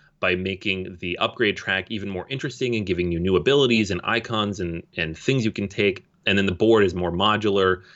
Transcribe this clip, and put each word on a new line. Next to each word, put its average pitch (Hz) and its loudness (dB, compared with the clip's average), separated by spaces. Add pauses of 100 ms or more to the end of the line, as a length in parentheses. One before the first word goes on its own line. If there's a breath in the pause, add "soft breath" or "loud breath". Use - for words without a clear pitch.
(180 soft breath)
by 92 2
making 95 -4
the 87 -6
upgrade 107 0
track 95 -2
even 98 -6
more 90 -8
interesting 131 -4
and 107 -2
giving 87 -2
you 85 -2
new 92 2
abilities 117 4
and 92 -2
icons 107 -2
and, 85 -6 (140)
and 80 -4
things 135 0
you 107 0
can 101 -4
take. 101 -2 (220)
And 101 2
then 98 2
the 92 0
board 110 6
is 90 2
more 87 -2
modular 98 2 (140 loud breath)